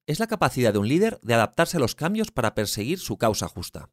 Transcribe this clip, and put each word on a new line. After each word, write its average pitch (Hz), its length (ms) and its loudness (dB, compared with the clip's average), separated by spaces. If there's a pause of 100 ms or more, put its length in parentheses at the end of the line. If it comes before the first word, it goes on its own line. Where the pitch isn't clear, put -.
es 151 140 -2
la 220 80 -2
capacidad 131 440 2
de 104 60 2
un 101 100 2
líder 202 340 2
de 117 120 0
adaptarse 160 420 2
a 156 40 0
los 117 160 0
cambios 208 340 -2
para 110 240 -2
perseguir 104 460 -2
su - 180 -6
causa 101 300 0
justa. - 440 -14